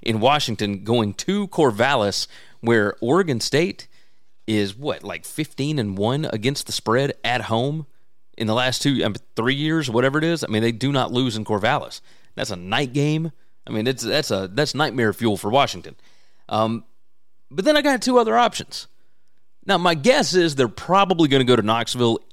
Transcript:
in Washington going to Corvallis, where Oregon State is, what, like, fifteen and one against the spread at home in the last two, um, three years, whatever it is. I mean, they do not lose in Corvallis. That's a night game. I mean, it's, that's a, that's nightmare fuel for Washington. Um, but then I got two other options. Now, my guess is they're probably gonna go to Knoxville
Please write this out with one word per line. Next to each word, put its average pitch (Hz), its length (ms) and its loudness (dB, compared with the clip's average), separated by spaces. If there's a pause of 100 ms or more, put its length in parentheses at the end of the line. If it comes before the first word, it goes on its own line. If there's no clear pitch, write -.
in 110 180 -2
Washington 107 640 0
going 107 300 0
to 196 340 -4
Corvallis, 120 800 2 (320)
where 113 400 2
Oregon 147 400 2
State 170 480 -2 (580)
is, 104 300 0
what, 131 260 -6
like, 87 220 -10
fifteen 147 560 -4
and 101 180 -4
one 127 280 0
against 120 400 -4
the - 80 -10
spread 127 400 0 (100)
at 117 200 -2
home 139 420 -2 (520)
in 110 100 -4
the 107 60 0
last 127 280 0
two, 135 200 0
um, 98 140 -2 (220)
three 123 180 0
years, 156 340 -2
whatever 127 280 2
it 156 80 0
is. 170 180 -2
I - 40 -4
mean, 107 140 0
they 117 120 2
do 127 180 -2
not 127 220 0
lose 123 240 0
in 107 80 -8
Corvallis. 107 560 -2 (340)
That's - 140 -6
a 98 60 -8
night 117 380 -4
game. 151 380 -2 (360)
I - 20 -12
mean, 113 160 -4
it's, 127 160 -2
that's 117 300 -2
a, 95 200 -2
that's 139 220 -2
nightmare 123 400 0
fuel 110 240 0
for 104 140 -6
Washington. 110 440 0 (540)
Um, 113 340 0 (680)
but 165 120 -6
then 302 140 4
I 285 60 0
got 269 180 0
two 247 160 2
other 226 180 4
options. - 520 -2 (800)
Now, 196 100 4
my 170 160 2
guess 214 400 2
is 165 220 2
they're 131 120 4
probably 180 600 2
gonna 135 160 4
go 123 120 6
to 110 60 6
Knoxville 113 560 2 (160)